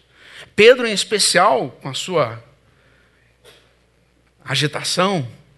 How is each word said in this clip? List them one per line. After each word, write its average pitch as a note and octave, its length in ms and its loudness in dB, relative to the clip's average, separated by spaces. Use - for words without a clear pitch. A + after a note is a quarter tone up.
Pedro, A#3+ 300 6
em A3 80 -2
especial, F#3+ 800 0
com D3 80 -12
a C3 40 -10
sua B2+ 500 -4
agitação, C3+ 840 -4